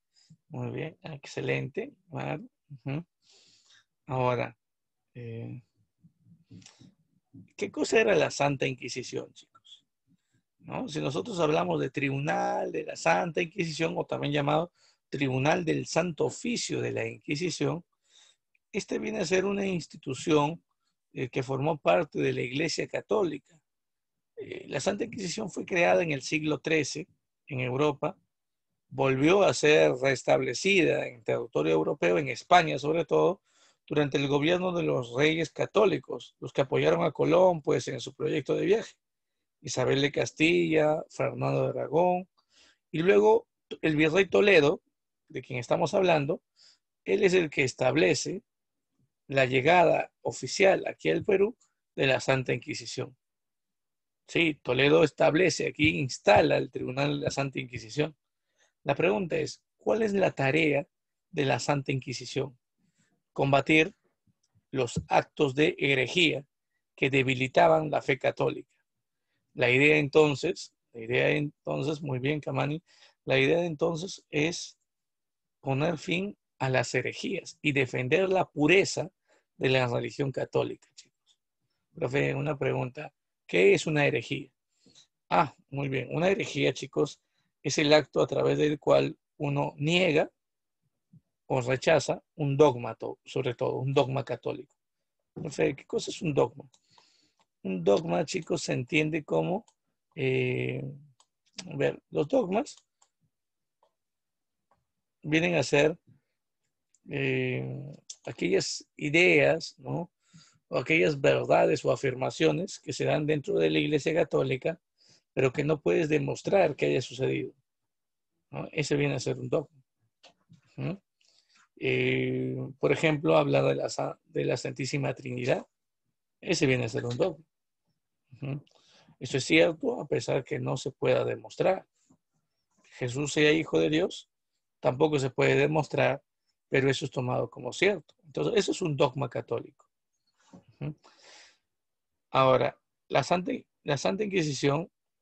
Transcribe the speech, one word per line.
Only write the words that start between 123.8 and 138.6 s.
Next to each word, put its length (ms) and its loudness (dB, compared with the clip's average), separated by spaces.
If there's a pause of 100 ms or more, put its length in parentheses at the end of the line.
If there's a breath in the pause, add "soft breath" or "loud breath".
sa-, 360 -6
de 200 -6
la 120 -2
Santísima 580 -6
Trinidad. 520 -4 (760)
Ese 260 0
viene 180 2
a 40 -4
ser 160 -4
un 120 -4
dogma. 280 -2 (880)
Ujú. 320 -10 (560 soft breath)
Eso 160 -6
es 80 -2
cierto, 560 2
a 80 -8
pesar 340 -2
que 160 -8
no 180 -4
se 140 -8
pueda 340 0
demostrar. 640 -2 (960)
Jesús 500 -6
sea 200 4
hijo 260 0
de 120 2
Dios, 400 -2 (500)
tampoco 380 2
se 120 0
puede 240 2
demostrar, 680 2 (460)
pero 220 2
eso 140 -2
es 60 -6
tomado 400 -4
como 220 -12
cierto. 420 0 (100)
Entonces, 320 -4
eso 160 0